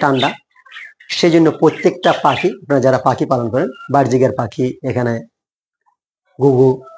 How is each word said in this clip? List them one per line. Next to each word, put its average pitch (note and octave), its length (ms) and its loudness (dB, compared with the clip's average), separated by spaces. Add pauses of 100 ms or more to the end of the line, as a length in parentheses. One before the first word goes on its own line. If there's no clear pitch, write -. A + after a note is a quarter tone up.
ঠান্ডা, C#3 280 0 (800)
সেই - 220 0
জন্য D#3+ 200 4
প্রত্যেকটা D#3+ 640 0 (100)
পাখি, D3 260 0 (120)
আপনারা C#3 200 0
যারা C3 160 2
পাখি B2+ 280 -2
পালন A#2+ 240 -2
করেন, C#3 200 -2 (220)
বার্জিকের C3 460 2
পাখি, B2+ 280 -4 (180)
এখানে B2 300 -2 (1300)
ঘুঘু C3 300 4 (280)